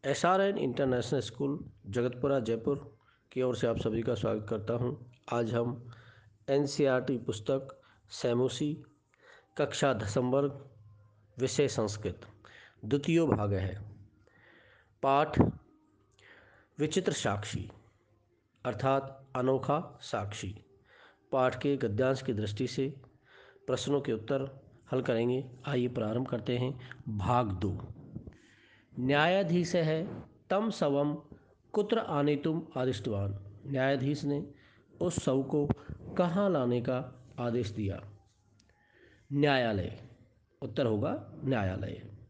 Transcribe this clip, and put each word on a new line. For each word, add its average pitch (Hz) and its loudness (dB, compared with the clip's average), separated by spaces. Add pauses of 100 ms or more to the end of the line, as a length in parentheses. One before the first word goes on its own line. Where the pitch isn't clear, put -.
एसआरएन 190 2
इंटरनेशनल 127 0
स्कूल - -6 (160)
जगतपुरा 123 0
जयपुर 117 -4 (340)
की 127 0
ओर 123 2
से 120 0
आप 113 2
सभी 113 0
का 117 0
स्वागत 107 -2
करता 110 -2
हूं। 123 -4 (140)
आज 120 0
हम 117 -2 (580)
एनसीईआरटी 139 2
पुस्तक 135 -4 (300)
सैमोसी 127 0 (760)
कक्षा 143 2
दसम 123 0
वर्ग 139 0 (680)
विषय 131 2
संस्कृत 101 -2 (640)
द्वितीय 143 2
भाग 107 4
है। 92 -4 (1200)
पाठ 139 4 (1400)
विचित्र 156 2
साक्षी - -2 (920)
अर्थात 135 -2
अनोखा 131 0
साक्षी। 101 -6 (760)
पाठ 127 2
के 143 2
गद्यांश 127 0
की 127 -2
दृष्टि 104 -2
से 135 -2 (720)
प्रश्नों 139 0
के 135 -2
उत्तर 135 -4 (240)
हल 131 2
करेंगे। 123 2 (160)
आइए 123 0
प्रारंभ 117 -2
करते 120 -2
हैं। 131 -2 (280)
भाग 107 2
दो। 92 -2 (1200)
न्यायाधीशः 160 2 (440)
तं 208 2
शवं 147 2 (580)
कुत्र 208 2
आनेतुम् 151 0
आदिष्टवान्। 104 -2
न्यायाधीश 135 0
ने 143 -2 (500)
उस 170 0
शव 135 4
को 147 0 (500)
कहाँ 180 4
लाने 123 2
का 127 -4 (100)
आदेश 120 -2
दिया? 101 -4 (1200)
न्यायालय। 127 2 (540)
उत्तर 131 0
होगा 120 0 (120)
न्यायालय। - -2 (100)